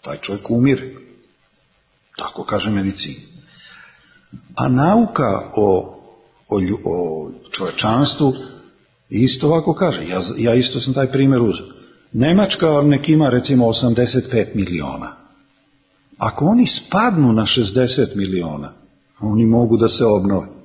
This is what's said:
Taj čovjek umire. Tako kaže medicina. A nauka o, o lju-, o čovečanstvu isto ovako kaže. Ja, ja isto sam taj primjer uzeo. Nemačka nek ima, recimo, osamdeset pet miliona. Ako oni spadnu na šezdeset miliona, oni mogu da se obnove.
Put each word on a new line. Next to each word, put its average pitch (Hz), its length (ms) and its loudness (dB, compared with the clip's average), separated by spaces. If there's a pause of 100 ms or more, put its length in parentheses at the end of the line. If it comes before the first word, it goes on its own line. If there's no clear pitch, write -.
Taj - 160 -12
čovjek - 340 -8
umire. 123 380 0 (1300)
Tako - 260 -12
kaže 104 260 -4
medicina. 98 500 -4 (1400)
A 123 140 -2
nauka 147 840 2
o, 95 440 0 (500)
o 101 100 0
lju-, 92 260 -4
o 85 440 -6 (220)
čovečanstvu 127 840 0 (760)
isto 123 380 0
ovako 160 260 2
kaže. 156 340 -2
Ja, 92 140 -4 (160)
ja 113 160 2
isto 123 260 0
sam 131 140 -4
taj 131 180 -2
primjer 135 300 2
uzeo. 104 260 -2 (460)
Nemačka 160 680 2
nek 147 280 2
ima, 156 200 4
recimo, 123 380 2
osamdeset 120 640 0
pet 110 240 -2
miliona. 87 600 -6 (1040)
Ako 113 280 -2
oni 226 220 4
spadnu 180 680 2
na 110 120 2
šezdeset 117 720 0
miliona, 85 580 -4 (460)
oni 107 260 2
mogu 117 320 4
da 110 120 4
se 120 160 0
obnove. 98 420 2 (180)